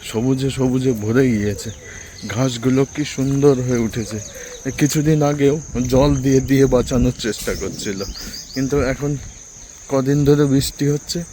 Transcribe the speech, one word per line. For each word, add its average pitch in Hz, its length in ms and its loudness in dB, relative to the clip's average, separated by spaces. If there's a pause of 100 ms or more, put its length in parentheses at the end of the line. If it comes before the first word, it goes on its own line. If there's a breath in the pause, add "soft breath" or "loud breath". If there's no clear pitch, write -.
সবুজে 131 460 -2
সবুজে 131 420 0
ভরে 113 380 2
গিয়েছে। 104 400 -2 (580 loud breath)
ঘাসগুলো 127 560 0 (100)
কি 147 100 -4
সুন্দর 139 560 2
হয়ে 123 180 0
উঠেছে। 110 420 -4 (440 loud breath)
এই 135 140 -6
কিছুদিন 151 440 2
আগেও 143 380 2 (280)
জল 139 280 4
দিয়ে 135 240 4
দিয়ে 135 260 4
বাঁচানোর 123 520 2
চেষ্টা 104 360 -4
করছিল, 95 500 -6 (500 loud breath)
কিন্তু 135 260 -2
এখন 135 360 -2 (720)
কদিন 139 360 2
ধরে 147 220 4
বৃষ্টি 139 420 0
হচ্ছে 147 440 -4